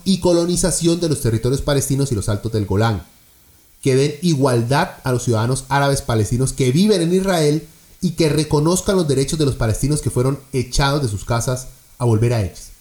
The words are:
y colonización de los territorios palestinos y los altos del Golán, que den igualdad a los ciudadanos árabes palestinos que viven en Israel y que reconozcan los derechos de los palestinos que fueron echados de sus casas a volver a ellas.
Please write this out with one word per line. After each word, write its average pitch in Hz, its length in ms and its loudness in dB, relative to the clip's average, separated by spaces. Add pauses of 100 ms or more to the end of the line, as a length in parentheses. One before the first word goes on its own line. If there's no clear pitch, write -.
y 185 160 2
colonización 175 800 0
de 175 80 -2
los 143 140 -2
territorios 123 400 0
palestinos 139 500 0
y 117 40 0
los 98 140 -4
altos 110 220 -4
del 104 140 -2
Golán, 101 400 0 (760)
que 131 120 2
den 143 280 2
igualdad 139 800 2
a 131 80 -2
los 123 120 -2
ciudadanos 120 460 0
árabes 139 320 0
palestinos 117 500 0
que 131 200 0
viven 185 320 4
en 170 100 0
Israel 165 540 0 (340)
y 180 100 -2
que 160 180 2
reconozcan 156 680 0
los 175 120 0
derechos 139 320 0
de 151 60 2
los 127 100 0
palestinos 135 460 0
que - 80 -2
fueron 131 300 -2 (120)
echados 139 520 -2
de 127 40 -2
sus 101 160 -6
casas 127 440 -4 (320)
a 127 60 -2
volver 117 280 2
a 113 80 0
ellas. - 280 -8 (120)